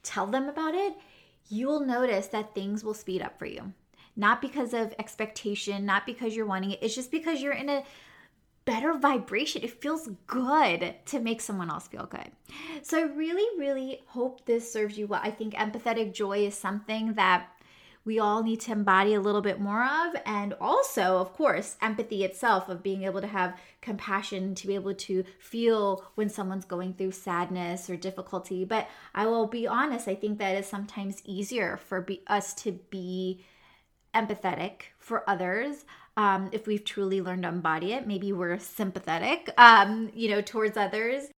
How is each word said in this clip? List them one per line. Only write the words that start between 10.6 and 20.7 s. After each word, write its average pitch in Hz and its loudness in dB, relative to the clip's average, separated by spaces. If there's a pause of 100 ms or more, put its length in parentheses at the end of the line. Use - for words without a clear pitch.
to 285 -4
make 226 -2
someone 185 -6
else 160 -8
feel - -10
good. - -12 (500)
So - -2
I 320 4
really, 330 0
really 269 -2
hope 254 -6
this 233 0
serves 208 -2
you 208 -4
well. 208 -2
I 208 -4
think 214 -8
empathetic 220 -2
joy 202 0
is 202 -4
something 220 -4
that 185 4 (560)
we 220 0
all 214 4
need 226 0
to 233 -6
embody 202 6
a 208 4
little 208 2
bit 202 0
more 208 0
of. 320 0 (100)
And 208 -2
also, 233 4